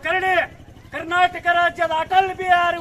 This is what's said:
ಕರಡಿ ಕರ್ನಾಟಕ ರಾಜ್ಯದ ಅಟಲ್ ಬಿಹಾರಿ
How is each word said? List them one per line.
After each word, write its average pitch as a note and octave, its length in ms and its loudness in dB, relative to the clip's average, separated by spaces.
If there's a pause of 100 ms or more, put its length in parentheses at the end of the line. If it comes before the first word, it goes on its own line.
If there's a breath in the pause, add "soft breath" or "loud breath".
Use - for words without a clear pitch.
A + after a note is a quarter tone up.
ಕರಡಿ F#4 280 0 (600)
ಕರ್ನಾಟಕ E4+ 520 0 (140)
ರಾಜ್ಯದ E4+ 420 0
ಅಟಲ್ F#4 380 2
ಬಿಹಾರಿ F4 400 2